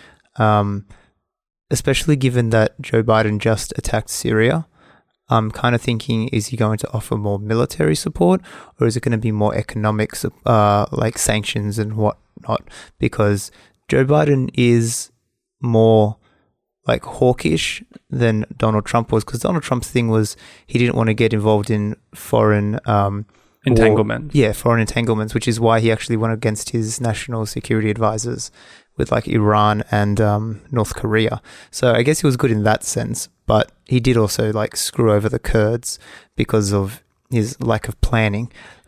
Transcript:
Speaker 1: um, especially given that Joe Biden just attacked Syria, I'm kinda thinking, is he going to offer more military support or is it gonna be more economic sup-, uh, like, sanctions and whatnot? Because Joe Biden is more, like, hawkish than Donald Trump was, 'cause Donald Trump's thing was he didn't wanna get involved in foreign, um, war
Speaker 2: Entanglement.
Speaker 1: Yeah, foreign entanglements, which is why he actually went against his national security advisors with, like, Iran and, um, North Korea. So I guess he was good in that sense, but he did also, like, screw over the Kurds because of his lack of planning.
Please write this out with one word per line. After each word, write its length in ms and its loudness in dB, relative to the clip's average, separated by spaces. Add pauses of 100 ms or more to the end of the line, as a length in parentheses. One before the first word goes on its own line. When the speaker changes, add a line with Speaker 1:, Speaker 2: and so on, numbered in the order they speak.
(360)
Speaker 1:
um, 500 0 (840)
especially 460 0
given 340 2
that 300 2
Joe 220 0
Biden 360 2
just 380 -2
attacked 340 -4
Syria, 560 0 (640)
I'm 220 2
kinda 280 0
thinking, 500 -2
is 200 -2
he 80 -8
going 220 0
to 140 -8
offer 240 -4
more 220 -2
military 560 0
support 460 0 (380)
or 80 2
is 100 0
it 60 -6
gonna 160 0
be 140 -2
more 220 0
economic 640 -4
sup-, 300 -8
uh, 440 4
like, 280 -4
sanctions 600 -2
and 160 -4
whatnot? 760 -4 (300)
Because 540 0 (360)
Joe 160 4
Biden 500 2
is 560 2 (500)
more, 560 4 (680)
like, 180 -2
hawkish 800 0 (260)
than 360 0 (120)
Donald 300 0
Trump 260 -2
was, 100 2
'cause 180 -8
Donald 220 0
Trump's 280 -4
thing 180 0
was 280 0 (300)
he 120 -2
didn't 180 0
wanna 180 2
get 180 2
involved 380 2
in 260 -2 (180)
foreign, 720 0
um, 420 0 (400)
war 60 2
Speaker 2:
Entanglement. 640 2
Speaker 1:
Yeah, 180 4
foreign 280 0
entanglements, 540 -2
which 120 -2
is 140 -2
why 200 4
he 120 2
actually 240 -4
went 160 0
against 380 -4
his 280 -4
national 460 -4
security 460 -2
advisors 600 -4 (460)
with, 160 -2
like, 160 -2
Iran 640 2
and, 280 0
um, 520 -2
North 240 -2
Korea. 480 -2 (280)
So 220 0
I 100 2
guess 180 0
he 60 0
was 120 2
good 120 2
in 120 0
that 220 2
sense, 440 -6 (180)
but 240 2 (140)
he 160 0
did 160 4
also, 340 0
like, 260 -4
screw 360 0
over 160 2
the 100 -4
Kurds 600 0 (380)
because 360 0
of 300 -2 (280)
his 300 -2
lack 260 -2
of 140 -8
planning. 500 0 (380)